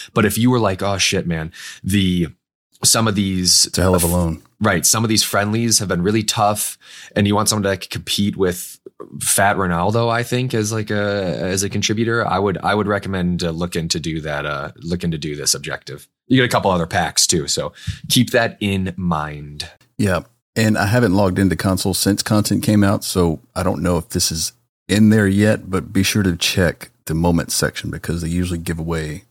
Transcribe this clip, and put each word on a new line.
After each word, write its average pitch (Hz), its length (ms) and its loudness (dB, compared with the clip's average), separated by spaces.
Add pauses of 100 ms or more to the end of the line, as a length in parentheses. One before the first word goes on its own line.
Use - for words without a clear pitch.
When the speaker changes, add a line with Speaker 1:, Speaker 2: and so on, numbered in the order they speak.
(140)
Speaker 1:
But 113 100 4
if 104 140 0
you 120 140 4
were 123 80 4
like, 98 220 0
"Oh 98 160 -2
shit, 90 280 0
man, 82 240 -4 (320)
the, 92 460 0 (560)
some 113 240 4
of 98 80 0
these" 92 500 2
Speaker 2:
It's - 120 -6
a 90 40 2
hell 92 140 6
of 85 80 2
a - 20 2
loan. 85 340 0 (200)
Speaker 1:
Right. 98 260 2
Some 110 180 2
of 110 40 0
these 107 160 2
friendlies 107 560 0
have 98 80 -4
been 87 140 0
really 107 200 2
tough 104 560 -2 (380)
and 104 100 2
you 101 80 2
want 107 140 2
someone 107 160 0
that 95 160 0
can - 100 -14
compete 98 460 -4
with 90 420 -2 (420)
Fat 101 360 2
Ronaldo, 95 520 0
I 117 140 0
think, 123 320 -2
as 107 160 0
like 110 180 -4
a, 101 540 -2
as 95 220 -2
a 101 40 -4
contributor, 110 560 0
I 92 140 0
would, 98 200 2
I 92 180 0
would 104 100 0
recommend, 92 560 -2
uh, 85 80 -2
looking 85 380 -4
to 87 100 -4
do 80 220 -6
that, 73 260 -6
uh, 73 300 -6
looking 87 340 -4
to 78 80 -4
do 73 160 -6
this 71 200 -4
objective. 71 520 -10 (220)
You 131 80 4
get 127 80 6
a 117 40 0
couple 101 220 2
other 85 160 2
packs - 400 0
too, 73 220 0
so - 240 -4 (360)
keep 120 220 2
that 117 300 0
in 95 360 -2
mind. 76 720 -6 (300)
Speaker 2:
Yeah, 90 220 2 (340)
and 110 240 2
I 101 80 2
haven't 113 300 4
logged 95 240 2
into 87 160 4
console 92 380 0
since - 280 0
content 104 400 0
came 104 220 4
out, 98 180 2
so 85 380 0 (160)
I 82 80 -4
don't 80 180 -2
know 87 160 0
if - 120 -8
this - 200 -2
is 80 220 -6 (360)
in 107 220 6
there 107 160 6
yet, 101 420 2
but 92 240 -4
be 98 120 2
sure 104 180 0
to 90 140 2
check - 560 0 (140)
the 80 80 -4
moment 82 360 2
section - 400 -4
because 85 320 -6
they 80 60 -4
usually 87 320 -2
give 82 180 -6
away 80 520 -6